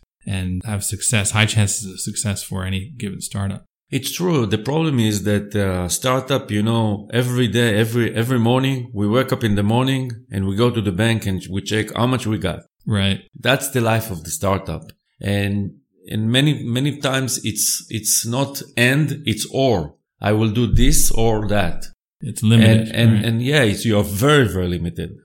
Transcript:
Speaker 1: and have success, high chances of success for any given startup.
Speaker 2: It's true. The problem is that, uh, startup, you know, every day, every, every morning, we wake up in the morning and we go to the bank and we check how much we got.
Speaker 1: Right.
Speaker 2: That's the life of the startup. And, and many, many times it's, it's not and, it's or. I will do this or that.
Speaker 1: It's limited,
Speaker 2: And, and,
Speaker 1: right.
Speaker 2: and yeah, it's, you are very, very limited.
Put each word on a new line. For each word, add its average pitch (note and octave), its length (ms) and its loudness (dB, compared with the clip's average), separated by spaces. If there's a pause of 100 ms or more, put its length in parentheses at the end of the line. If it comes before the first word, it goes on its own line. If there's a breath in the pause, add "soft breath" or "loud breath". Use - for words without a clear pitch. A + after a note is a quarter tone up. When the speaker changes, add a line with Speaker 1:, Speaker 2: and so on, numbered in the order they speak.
(260)
Speaker 1:
and F#2 400 -4
have G#2 180 -4
success, - 480 -2
high A2 140 4
chances G#2 460 0
of F#2 80 -14
success G#2 440 -6
for F#2+ 200 -8
any F#2+ 340 -6
given G2+ 240 -10
startup. G2 440 -6 (240)
Speaker 2:
It's C3+ 220 -6
true. E3 340 0
The G2+ 120 0
problem C#3+ 420 0
is G#2 240 0
that, G#2 320 -2
uh, F#2 320 0
startup, C3 640 -2
you G#2 100 0
know, G#2+ 520 0
every B2 340 0
day, A2 300 2
every, A2+ 360 0
every A#2+ 240 0
morning, B2+ 560 0
we G#2 140 -2
wake B2+ 240 0
up - 140 -2
in G#2 100 2
the G2+ 80 2
morning C3 480 0 (180)
and F#2+ 160 -4
we G2 120 -2
go A#2+ 120 4
to A2 120 -2
the G2 100 -2
bank A2 340 0
and F#2+ 240 -2
we F#2+ 120 -6
check G#2+ 340 -4
how A#2+ 100 0
much B2+ 220 -2
we G#2+ 100 0
got. E2 260 -6 (220)
Speaker 1:
Right. G2 360 0 (180)
Speaker 2:
That's B2 300 0
the B2+ 100 -2
life A2+ 320 0
of E2 140 -10
the E2 60 -12
startup. F#2 600 -4 (300)
And, G2+ 560 -2 (320)
and G#2+ 200 -2
many, C3 340 2
many C3+ 360 -2
times C3 460 -2
it's, - 440 -4
it's - 360 -2
not C3+ 360 -4 (140)
and, C3+ 500 2
it's G#2+ 280 -4
or. G#2+ 420 0 (240)
I G2+ 140 0
will G#2+ 180 2
do A#2 160 0
this - 440 6
or A2 360 2
that. F#2 380 0 (340)
Speaker 1:
It's - 240 -8
limited, A2+ 460 6
Speaker 2:
And, - 60 -10
and, A#2 180 6
Speaker 1:
right. G#2 120 2
Speaker 2:
and A#2 160 0
yeah, C#3 220 2
it's, G#2 220 0
you G#2+ 120 2
are G2+ 60 4
very, A#2+ 460 4
very F2+ 180 -2
limited. E2+ 440 -6 (140)